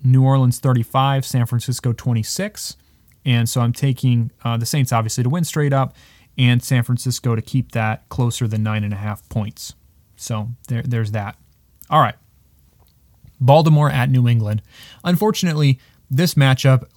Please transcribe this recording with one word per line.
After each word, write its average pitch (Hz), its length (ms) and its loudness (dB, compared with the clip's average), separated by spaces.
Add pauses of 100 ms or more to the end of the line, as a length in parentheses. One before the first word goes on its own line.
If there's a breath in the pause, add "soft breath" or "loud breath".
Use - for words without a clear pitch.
New 131 220 4
Orleans 131 340 4
thirty-five, 131 680 0
San 123 180 0
Francisco 120 480 -4
twenty-six. 123 840 -6 (500 soft breath)
And 117 200 2
so 123 140 -2
I'm 120 140 0
taking, 123 560 0 (120)
uh, 117 140 -2
the 117 80 -4
Saints, 135 260 -2
obviously, 113 320 -2
to 123 60 0
win 165 160 -2
straight 147 300 -2
up, 131 200 -2 (440 soft breath)
and 123 240 2
San 127 200 0
Francisco 120 540 -4
to 110 60 -4
keep - 300 -4
that 110 360 -4
closer 120 400 -2
than 107 140 -2
nine 107 220 -2
and 104 100 -4
a - 20 -8
half 104 320 -8
points. - 460 -8 (420)
So 110 320 -8 (200)
there, 117 140 -4
there's 113 300 -4
that. 107 240 -6 (540)
All 151 100 4
right. 120 160 0 (1200)
Baltimore 147 520 4
at 131 200 0
New 127 160 2
England. 107 360 0 (420 loud breath)
Unfortunately, 170 760 0 (320 soft breath)
this 160 240 0
matchup 131 640 2